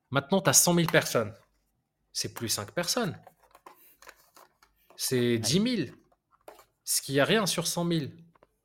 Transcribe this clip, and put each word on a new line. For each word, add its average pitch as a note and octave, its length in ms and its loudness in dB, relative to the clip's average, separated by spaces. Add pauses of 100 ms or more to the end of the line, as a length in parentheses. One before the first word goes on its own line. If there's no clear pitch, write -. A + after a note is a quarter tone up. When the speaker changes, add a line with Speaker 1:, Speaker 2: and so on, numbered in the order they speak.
Speaker 1:
Maintenant, D#3+ 320 0
t'as C#3 120 2
cent - 200 6
mille E3+ 140 4
personnes. A#2+ 460 0 (760)
C'est - 220 -8
plus A2+ 160 -8
cinq G#2 220 -4
personnes. F3 460 -4 (1800)
C'est A#2+ 380 0
Speaker 2:
Ouais. A2+ 40 2
Speaker 1:
dix A2+ 220 0
mille. A3 340 -2 (920)
Ce - 180 -2
qui C#3 180 -2
a C3+ 60 6
rien G3+ 200 2
sur E3 220 -2
cent E3+ 160 -2
mille. E3 340 -2 (480)